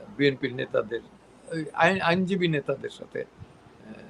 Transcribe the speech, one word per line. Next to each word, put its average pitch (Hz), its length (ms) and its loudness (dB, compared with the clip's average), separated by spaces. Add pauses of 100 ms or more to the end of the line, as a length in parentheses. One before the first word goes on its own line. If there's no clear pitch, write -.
(160)
বিএনপির 135 380 2
নেতাদের, 120 460 -2 (480)
ওই 160 160 -6 (100)
আইন-, 185 260 4
আইনজীবী 175 480 2
নেতাদের 139 420 -2
সাথে, - 340 -8
আহ, - 680 -20 (160)